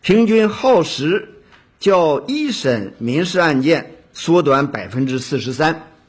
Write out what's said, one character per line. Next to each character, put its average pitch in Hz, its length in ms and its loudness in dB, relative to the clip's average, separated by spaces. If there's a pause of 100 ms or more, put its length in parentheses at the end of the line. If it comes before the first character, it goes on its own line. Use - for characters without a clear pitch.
平 220 240 2
均 214 240 2
耗 226 320 2
时 160 480 -4 (480)
较 165 480 2
一 294 240 -4
审 120 480 -2
民 127 260 -2
事 180 140 -2
案 151 240 2
件 147 300 0 (200)
缩 170 300 0
短 139 280 2
百 98 180 -10
分 127 180 -4
之 131 120 -4
四 127 200 -6
十 120 160 -6
三。 160 340 -2 (200)